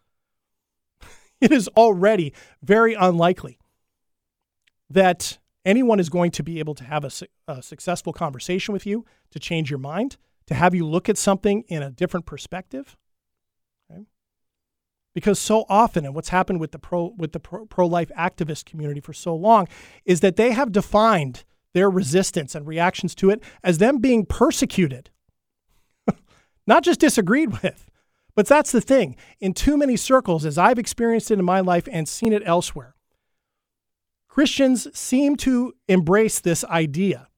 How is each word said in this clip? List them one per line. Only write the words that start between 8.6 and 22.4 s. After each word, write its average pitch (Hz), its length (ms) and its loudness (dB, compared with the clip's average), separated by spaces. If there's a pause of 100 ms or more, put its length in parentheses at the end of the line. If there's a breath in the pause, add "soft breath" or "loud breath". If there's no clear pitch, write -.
with 196 140 -8
you, 214 180 -4 (260)
to - 80 -16
change 160 320 -4
your 143 80 -6
mind, 165 380 -6 (300)
to 151 80 -6
have 175 200 4
you 170 120 -2
look 165 220 -2
at 202 100 0
something 202 500 0
in 156 140 -8
a 139 80 -10
different 175 360 -6
perspective. 185 720 -16 (920)
Okay? 202 140 -20 (1120)
Because 196 240 0
so 220 300 0
often, 196 360 2
and 139 100 -10
what's 151 140 -10
happened 185 320 0
with 156 120 -8
the 147 60 -18
pro-, 175 380 -6
with 160 160 -8
the 165 80 -12
pro-, 220 260 -16
pro-life 175 500 0
activist 165 480 -6
community 147 360 -10
for 156 120 -18
so 170 220 -8
long, 196 320 2 (380 loud breath)
is 180 160 2
that 190 160 4
they 233 160 4
have 233 200 -2
defined 196 720 0 (280)
their 190 180 4
resistance 180 640 -2